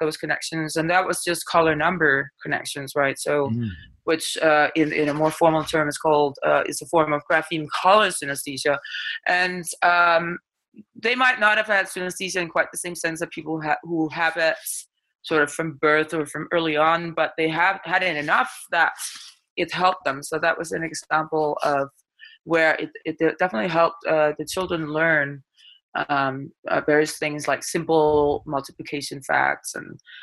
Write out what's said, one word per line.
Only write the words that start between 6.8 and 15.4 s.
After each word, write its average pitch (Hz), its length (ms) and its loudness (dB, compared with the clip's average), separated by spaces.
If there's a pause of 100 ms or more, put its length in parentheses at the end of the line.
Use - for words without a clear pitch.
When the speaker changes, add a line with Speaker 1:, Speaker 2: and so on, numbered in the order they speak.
Speaker 1:
a 143 40 -10
form 156 260 2
of 147 180 -2
grapheme 156 380 0 (140)
color 196 260 6
synesthesia, 143 720 -4 (480)
and, 180 380 0 (180)
um, 175 560 4 (640)
they 233 140 0
might 254 240 2
not 214 160 4
have 214 100 0
had 196 200 2
synesthesia 180 540 -6
in 170 80 -4
quite 165 220 0
the - 80 -12
same 175 160 -8
sense 165 240 -4
that 165 120 -6
people 156 300 -8
ha-, 151 220 -2
who 160 280 -2
have 165 260 -2
it 160 180 2 (680)
sort 156 200 2